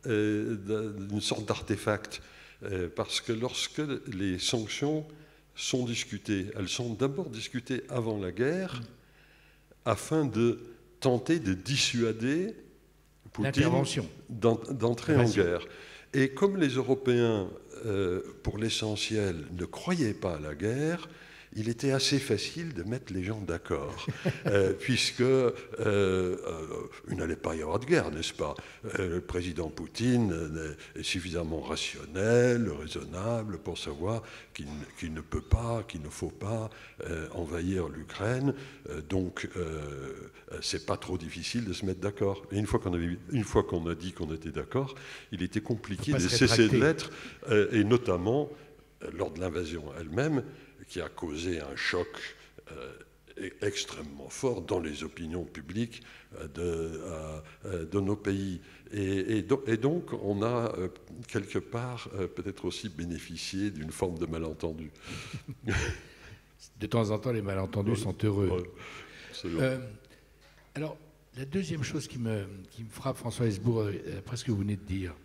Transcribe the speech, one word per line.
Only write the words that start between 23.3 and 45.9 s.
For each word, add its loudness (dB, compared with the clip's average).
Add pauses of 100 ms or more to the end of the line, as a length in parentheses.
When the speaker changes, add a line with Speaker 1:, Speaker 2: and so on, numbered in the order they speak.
Speaker 1:
d'accord, -2 (220)
Speaker 2:
<laughs> -2
Speaker 1:
euh, 6
puisque, 2
euh, 6 (260)
euh, 4 (720)
il -2
n'allait 0
pas -2
y -4
avoir 0
de -4
guerre, 4
n'est-ce -4
pas ? -2 (420)
Euh, 2
le 0
président -4
Poutine, 2
euh, -4 (220)
est -8
suffisamment -2
rationnel, 4
raisonnable -4
pour -6
savoir -2 (280)
qu'il -8
n-, -10 (260)
qu'il -6
ne -6
peut -4
pas, 0
qu'il -8
ne -8
faut -6
pas, -4 (380)
euh, -4
envahir -2
l'Ukraine. -2 (380)
Euh, -6
donc, -2
euh, -6 (480)
c'est -4
pas 0
trop -4
difficile -4
de -2
se -2
mettre 0
d'accord. 0
Et 0
une 2
fois 2
qu'on 0
avait, 0 (140)
une 2
fois 6
qu'on 0
a 2
dit -6
qu'on -4
était -6
d'accord, -4 (340)
il -6
était 0
compliqué -4